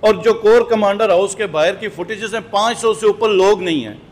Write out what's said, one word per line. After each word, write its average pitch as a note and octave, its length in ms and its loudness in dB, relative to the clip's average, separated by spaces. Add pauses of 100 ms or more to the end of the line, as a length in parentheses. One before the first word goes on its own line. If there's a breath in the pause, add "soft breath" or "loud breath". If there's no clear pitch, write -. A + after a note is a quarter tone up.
और G#3+ 180 2
जो A3+ 120 2
कोर A3+ 360 4
commander G#3 420 0
house F#3+ 240 0
के G#3+ 100 -4
बाहर E3 300 0
की G#3+ 120 -10
footages G3+ 460 -10
हैं, A3 160 -10
पाँच G#3+ 280 -2
सौ A3 160 0
से A3 140 -2
ऊपर G#3+ 220 0
लोग G3 320 2
नहीं E3 220 -4
हैं। A2 180 -16 (100)